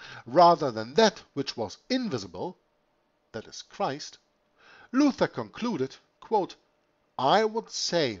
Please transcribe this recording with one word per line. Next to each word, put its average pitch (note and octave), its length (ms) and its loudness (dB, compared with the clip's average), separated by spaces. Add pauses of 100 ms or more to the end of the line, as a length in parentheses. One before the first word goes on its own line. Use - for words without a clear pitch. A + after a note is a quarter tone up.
(260)
rather D#3 460 6
than A2 220 -8
that G#3+ 280 2 (120)
which C#3 220 -6
was G#2+ 220 -8 (100)
invisible, C#3 680 -6 (720)
that A2 160 -12
is - 160 -16
Christ, - 560 -6 (720)
Luther B3+ 380 2
concluded, C3 640 -6 (260)
quote, G3+ 360 -4 (600)
"I E3+ 280 4
would G#3+ 260 -6
say C3+ 500 -2